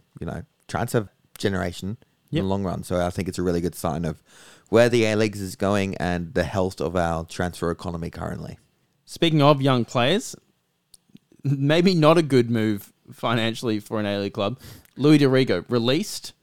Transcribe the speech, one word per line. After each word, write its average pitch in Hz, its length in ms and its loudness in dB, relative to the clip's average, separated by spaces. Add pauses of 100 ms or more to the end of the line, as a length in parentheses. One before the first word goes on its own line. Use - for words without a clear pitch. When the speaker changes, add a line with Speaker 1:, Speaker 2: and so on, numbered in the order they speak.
(200)
Speaker 1:
you 82 60 -10
know, - 160 -10 (240)
transfer 113 420 -2 (300)
generation 95 600 -4 (320)
in - 80 -4
Speaker 2:
Yep. 98 40 -2
Speaker 1:
the 95 60 -2
long 98 160 -2
run. 82 200 -6
So 90 200 -2
I 90 60 -2
think 90 180 -6
it's 90 100 -8
a 92 40 -2
really 87 180 0
good 85 140 -4
sign 82 300 -4
of 78 180 -6 (480)
where 117 180 6
the 117 160 4
A-Leagues 107 360 0
is 92 140 -8
going 98 440 0
and 87 360 -4
the 87 100 2
health 95 360 -2
of 85 160 -4
our 82 280 -2
transfer 85 460 -6
economy 85 400 -8
currently. 85 480 -10 (460)
Speaker 2:
Speaking 160 380 0
of 139 200 4
young 127 220 2
players, 143 500 -2 (1120)
maybe 147 500 2
not 160 240 6
a 170 40 4
good 127 280 4
move 110 420 -2 (200)
financially 113 680 -2
for 107 220 -6
an 104 60 -2
A-League 101 260 -4
club. 107 260 -4 (380)
Louis 151 220 6
Dorigo 131 500 2
released 123 640 -2 (100)